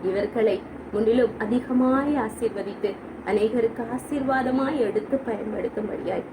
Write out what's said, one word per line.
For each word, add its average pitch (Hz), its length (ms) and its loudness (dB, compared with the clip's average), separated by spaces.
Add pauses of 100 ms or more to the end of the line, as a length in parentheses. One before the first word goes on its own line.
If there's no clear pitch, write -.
இவர்களை 208 460 2 (380)
முன்னிலும் 226 500 4
அதிகமாய் 254 680 2 (120)
ஆசீர்வதித்து 202 640 -4 (400)
அநேகருக்கு 226 540 2 (120)
ஆசீர்வாதமாய் 262 920 0
எடுத்து 214 280 0 (120)
பயன்படுத்தும்படியாய் 202 1040 -4